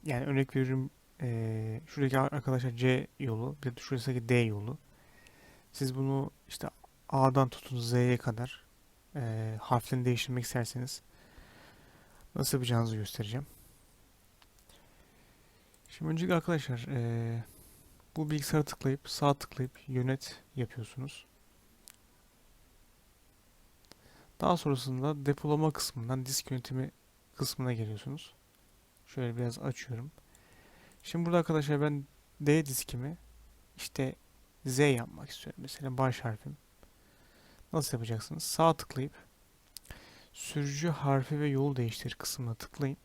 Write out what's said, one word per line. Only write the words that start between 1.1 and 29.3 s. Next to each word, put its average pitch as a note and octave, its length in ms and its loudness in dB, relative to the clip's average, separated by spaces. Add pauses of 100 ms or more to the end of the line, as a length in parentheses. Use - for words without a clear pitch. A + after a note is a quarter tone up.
e, A2 680 -2
şuradaki C3+ 320 2
ar-, C3+ 140 2
arkadaşlar C3 380 0
C B2+ 360 2 (140)
yolu, B2+ 440 -2
bir A#2+ 120 -4
de - 40 -16
şuradaki B2 480 -2
D B2+ 60 6
yolu. A2+ 440 2 (960)
Siz C3 240 -2
bunu C3+ 340 0 (180)
işte - 220 -8 (380)
A'dan C3+ 400 6
tutun - 300 -6
Z'ye B2 380 4
kadar, A#2+ 480 -4 (500)
e, A2 460 -2
harflerini B2 440 0
değiştirmek B2 400 0
isterseniz B2 580 -4 (1300)
nasıl C#3 240 0
yapacağınızı A#2 380 2
göstereceğim. G#2+ 500 -6 (2500)
Şimdi D#3 220 -6
öncelikle E3+ 240 2
arkadaşlar, C#3+ 540 0
e, A#2 560 -2 (720)
bu D3+ 140 -2
bilgisayara D3+ 340 2
tıklayıp, - 440 -2
sağ C#3+ 260 4
tıklayıp - 540 -8
yönet C3 540 -2 (140)
yapıyorsunuz. B2+ 680 -8 (3250)
Daha F3 160 4
sonrasında C3+ 680 0
depolama D3+ 440 4
kısmından B2+ 560 -4
disk - 240 -2
yönetimi C3 400 -4 (460)
kısmına B2+ 360 -2
geliyorsunuz. A2+ 640 -6 (720)
Şöyle A#2+ 300 -4